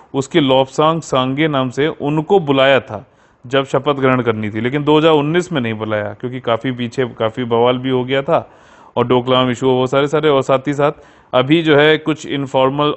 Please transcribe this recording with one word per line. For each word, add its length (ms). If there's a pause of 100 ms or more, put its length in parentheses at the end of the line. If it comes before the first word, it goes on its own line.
(140)
उसके 260
लॉपसांग 640
सांगे 460
नाम 220
से 180
उनको 520
बुलाया 400
था 280 (400)
जब 180
शपथ 280
ग्रहण 280
करनी 280
थी, 120
लेकिन 220
दो 140
हज़ार 140
उन्नीस 400
में 100
नहीं 120
बुलाया 460
क्योंकि 200
काफ़ी 320
पीछे, 340
काफ़ी 380
बवाल 340
भी 120
हो 140
गया 180
था 300 (460)
और 100
डोकलाम 420
इशू, 180
वो 200
सारे 200
सारे, 220
और 120
साथ 180
ही 140
साथ 180 (420)
अभी 300
जो 140
है 200
कुछ 280
इनफॉर्मल, 720